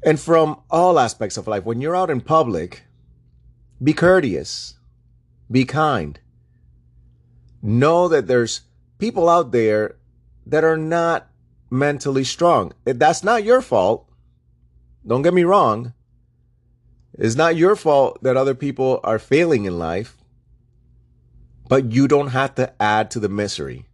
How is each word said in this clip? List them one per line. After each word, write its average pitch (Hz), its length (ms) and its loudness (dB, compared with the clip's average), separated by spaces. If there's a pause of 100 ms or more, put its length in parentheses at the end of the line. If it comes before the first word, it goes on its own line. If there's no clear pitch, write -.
And 156 160 2
from 160 500 0
all 170 300 2
aspects 113 380 -2
of 95 100 -10
life, 104 180 -4
when 113 160 -6
you're 156 140 -4
out 180 160 -2
in 131 100 -2
public, 117 640 -2 (960)
be 143 100 2
courteous, 151 800 0 (760)
be 127 160 0
kind. 127 540 -4 (1400)
Know 151 460 2
that 143 180 0
there's 120 360 0 (360)
people 196 300 0
out 170 240 2
there 107 440 0 (480)
that 151 200 -2
are 160 120 2
not 165 520 -4 (420)
mentally 135 540 -2
strong. 139 480 0 (120)
That's 147 380 0
not 220 220 0
your 247 180 2
fault. 107 460 0 (1000)
Don't 120 160 -2
get 175 120 2
me 180 100 4
wrong. 123 480 0 (1200)
It's 113 220 -4
not 165 200 2
your 185 200 2
fault 143 460 0
that 127 140 0
other 135 180 0
people 131 480 -4
are 110 160 -2
failing 147 460 0
in 90 140 -6
life, 85 380 -8 (1500)
but 131 220 0
you 131 160 2
don't 143 220 2
have 131 260 -4
to - 260 -4
add 107 300 0
to - 80 -8
the 104 100 -4
misery. 78 640 -8